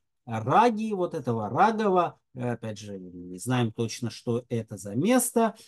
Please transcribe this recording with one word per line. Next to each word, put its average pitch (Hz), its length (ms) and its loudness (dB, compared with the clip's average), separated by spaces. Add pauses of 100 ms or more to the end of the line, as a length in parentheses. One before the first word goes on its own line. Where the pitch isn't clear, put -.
(240)
Раги, 208 680 2
вот 180 220 -2
этого 117 340 -2
Рагова». 185 720 2 (140)
Э, 123 180 -4
опять 110 260 -8
же, 104 200 -12
не 90 400 -12
знаем 120 340 0
точно, 113 360 -4
что 120 400 -4
это 110 280 -6
за 98 180 -10
место. 226 600 2 (120)